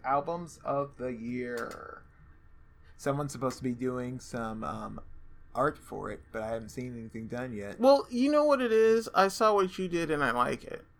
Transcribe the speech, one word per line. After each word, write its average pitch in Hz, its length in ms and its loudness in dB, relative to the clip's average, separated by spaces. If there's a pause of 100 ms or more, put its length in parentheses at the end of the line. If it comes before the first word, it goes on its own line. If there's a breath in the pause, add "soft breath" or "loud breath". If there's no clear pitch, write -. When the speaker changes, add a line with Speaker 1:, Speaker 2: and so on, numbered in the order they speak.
Speaker 1:
albums 151 600 -2
of 139 340 -2
the 127 140 -4
year. 120 880 -8 (960 soft breath)
Someone's 143 360 -2
supposed 127 260 -4
to - 60 -10
be 123 80 0
doing 127 480 -4
some, 110 440 -8
um, 107 360 -8 (540)
art 147 240 0
for 101 340 -10
it, 101 80 -12 (120)
but 110 100 -6
I 107 60 -4
haven't 113 200 -6
seen 123 300 -10
anything 113 280 -10
done 123 260 -6
yet. 101 280 -8
Speaker 2:
Well, 269 300 8
you 247 200 2
know 302 140 6
what 277 160 4
it 233 120 2
is? 220 420 6
I 196 140 6
saw 214 260 4
what 190 240 2
you 185 100 -2
did, 170 220 -2
and 147 120 2
I 123 80 4
like 127 340 0
it. - 200 -12 (160)